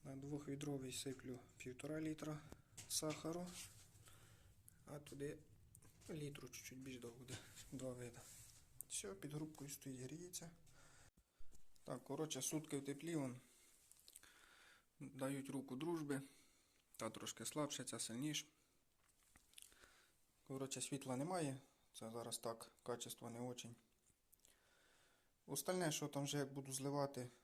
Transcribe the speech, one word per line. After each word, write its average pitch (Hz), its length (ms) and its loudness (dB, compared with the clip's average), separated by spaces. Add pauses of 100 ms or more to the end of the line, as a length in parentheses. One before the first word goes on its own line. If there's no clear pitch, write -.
На 139 120 -6
двохвідровий 139 760 2
сиплю 127 460 0 (200)
півтора 147 420 0
літра 156 380 4 (500)
сахару. 156 580 4 (1400)
А 143 120 -4
туди 143 400 -2 (720)
літру 143 380 -2
чуть-чуть - 300 -6
більш 131 200 -4
довго 120 200 -6
буде. 123 200 -4 (340)
Два 131 200 2
вида. 120 300 -4 (680)
Все, 196 260 0
під 147 180 -2
грубкою 151 380 -2
стоїть, 131 300 -4
гріється. 165 500 -4 (1300)
Так, 123 200 -2
коротше, 151 380 2
сутки 147 360 4
в 135 60 0
теплі, 147 320 2
вон. 127 240 2 (1600)
Дають 135 500 0
руку 131 260 0
дружби. 147 460 4 (720)
Та 110 140 0
трошки 110 340 -4
слабше, 143 400 2
ця 120 140 -2
сильніш. 139 480 2 (2000)
Коротше, 135 320 0
світла 131 360 2
немає. 143 440 4 (320)
Це 113 180 -6
зараз 117 280 -2
так, 117 320 -2 (120)
качество 120 480 -2
не 117 100 -4
очень. 123 340 -2 (1700)
Остальне, 170 460 4
що 147 160 2
там 143 160 4
вже 143 140 4
як 139 140 4
буду 135 200 -2
зливати 139 560 4 (160)